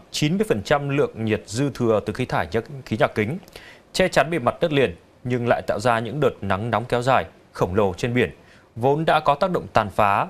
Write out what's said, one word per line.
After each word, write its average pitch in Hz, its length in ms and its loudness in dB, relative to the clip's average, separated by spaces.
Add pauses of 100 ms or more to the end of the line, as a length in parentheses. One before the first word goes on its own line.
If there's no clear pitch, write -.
(120)
chín 151 260 0
mươi 214 120 2
phần 107 140 0
trăm 143 260 0
lượng 123 360 0
nhiệt 107 220 0
dư 135 220 -2
thừa 113 360 2
từ 107 80 -4
khí 127 120 -4
thải 104 260 -2
nhà, 113 100 0 (240)
khí 110 120 -4
nhà 135 100 2
kính, 117 300 -2 (560)
che 185 140 4
chắn 170 220 4
bề 165 100 -2
mặt 120 220 0
đất 170 120 0
liền 123 220 2 (280)
nhưng 123 240 -2
lại - 200 2
tạo - 120 -2
ra 113 200 2
những 117 200 -6
đợt 127 120 2 (100)
nắng 101 300 -2
nóng 110 140 0
kéo 123 160 -2
dài, 120 240 2 (280)
khổng - 220 -2
lồ 101 180 2
trên 120 200 -4
biển, 117 160 2 (460)
vốn 139 300 0
đã 160 140 4
có 143 160 2
tác 185 160 -2
động 160 220 -4
tàn 107 160 2
phá 107 400 2